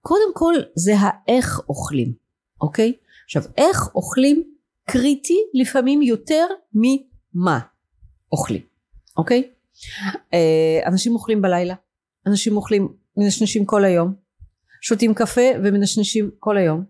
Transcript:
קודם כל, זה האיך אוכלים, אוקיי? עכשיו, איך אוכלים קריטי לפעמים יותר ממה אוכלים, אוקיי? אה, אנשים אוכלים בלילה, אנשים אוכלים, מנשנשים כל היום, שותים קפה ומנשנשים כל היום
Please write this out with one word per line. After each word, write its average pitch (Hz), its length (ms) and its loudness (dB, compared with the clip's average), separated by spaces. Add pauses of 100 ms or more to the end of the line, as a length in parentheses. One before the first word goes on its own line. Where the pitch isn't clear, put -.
קודם 403 340 0
כל, 330 200 0 (200)
זה 185 240 0
האיך 226 680 0
אוכלים, 135 440 -4 (480)
אוקיי? 214 320 0 (320)
עכשיו, - 180 -4 (140)
איך - 380 0
אוכלים 285 480 2 (420)
קריטי 285 540 0 (160)
לפעמים 262 480 2
יותר 277 440 0 (280)
ממה 214 840 -2 (760)
אוכלים, - 300 -4 (540)
אוקיי? 240 340 0 (840)
אה, 160 520 2
אנשים 190 280 0
אוכלים 220 280 -2
בלילה, 180 320 -2 (520)
אנשים 208 300 0
אוכלים, 202 320 0 (280)
מנשנשים 202 480 0
כל 202 200 2
היום, 180 300 2 (680)
שותים 220 320 0
קפה 247 360 2 (140)
ומנשנשים 202 720 0
כל 208 180 -2
היום 175 340 0